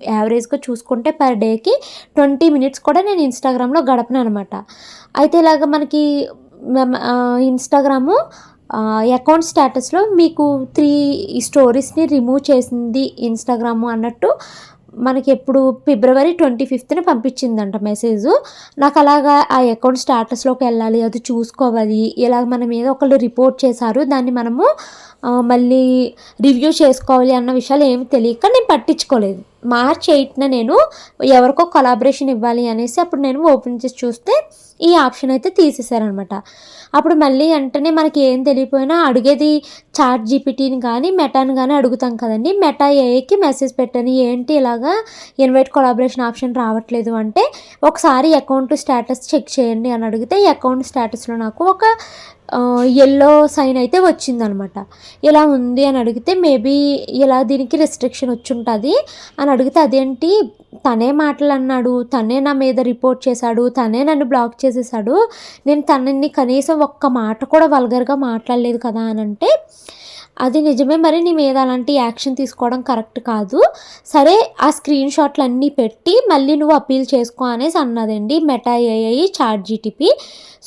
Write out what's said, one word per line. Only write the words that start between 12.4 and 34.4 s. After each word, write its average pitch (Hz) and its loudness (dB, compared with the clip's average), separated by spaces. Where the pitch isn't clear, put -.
చేసింది 247 -2
Instagram 233 -4
అన్నట్టు 233 -2
మనకి 262 0
ఎప్పుడు 262 2
ఫిబ్రవరి 262 2
ట్వంటీ 269 0
ఫిఫ్త్న 262 -4
పంపించిందంట 233 -2
మెసేజ్. 208 -2
నాకు 285 2
అలాగా 285 4
ఆ 262 2
అకౌంట్ 254 0
స్టేటస్‌లోకి 254 -2
వెళ్ళాలి, 226 0
అది 226 -4
చూసుకోవాలి, 226 -2
ఇలా 240 0
మన 240 -4
మీద 233 -4
ఒకళ్ళు 269 2
రిపోర్ట్ 254 0
చేశారు, 240 0
దాన్ని 254 -2
మనము, 247 0
ఆ, 247 0
మళ్ళీ 247 2
రివ్యూ 277 4
చేసుకోవాలి 262 2
అన్న 247 -2
విషయాలు 262 0
ఏమి 247 0
తెలియక 233 -2
నేను 480 4
పట్టించుకోలేదు. 220 -2
మార్చ్ 247 0
ఎయిత్న 277 2
నేను 254 0
ఎవరికో 262 4
కొలాబరేషన్ 269 2
ఇవ్వాలి 240 -2
అనేసి 233 -4
అప్పుడు 339 -2
నేను 269 -2
ఓపెన్ 262 2
చేసి 247 -8
చూస్తే 427 -2